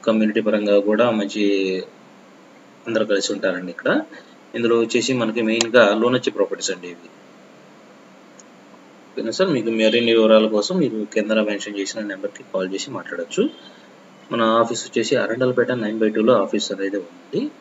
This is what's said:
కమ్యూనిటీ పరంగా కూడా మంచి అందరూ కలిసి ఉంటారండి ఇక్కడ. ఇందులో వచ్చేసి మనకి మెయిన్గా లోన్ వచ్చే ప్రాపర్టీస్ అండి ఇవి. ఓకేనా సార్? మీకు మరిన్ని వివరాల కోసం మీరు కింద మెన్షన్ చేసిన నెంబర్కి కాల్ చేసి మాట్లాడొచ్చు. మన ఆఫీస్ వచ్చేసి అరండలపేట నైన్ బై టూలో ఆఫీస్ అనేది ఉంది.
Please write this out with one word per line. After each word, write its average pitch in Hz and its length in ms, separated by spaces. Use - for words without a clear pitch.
కమ్యూనిటీ 110 400
పరంగా 104 300
కూడా 113 160
మంచి 101 240
అందరూ 110 240
కలిసి 98 240
ఉంటారండి 90 400
ఇక్కడ. - 160
ఇందులో 117 180
వచ్చేసి 117 260
మనకి 113 200
మెయిన్గా 117 320
లోన్ 123 160
వచ్చే - 220
ప్రాపర్టీస్ 95 340
అండి 87 220
ఇవి. - 140
ఓకేనా 110 280
సార్? 190 180
మీకు 113 240
మరిన్ని 113 380
వివరాల 110 380
కోసం 107 280
మీరు 110 140
కింద 107 180
మెన్షన్ 101 300
చేసిన 98 200
నెంబర్కి 98 400
కాల్ 95 220
చేసి 95 240
మాట్లాడొచ్చు. 87 460
మన 120 100
ఆఫీస్ 113 280
వచ్చేసి 117 260
అరండలపేట 123 480
నైన్ 107 180
బై 110 140
టూలో 110 180
ఆఫీస్ - 300
అనేది 98 240
ఉంది. - 340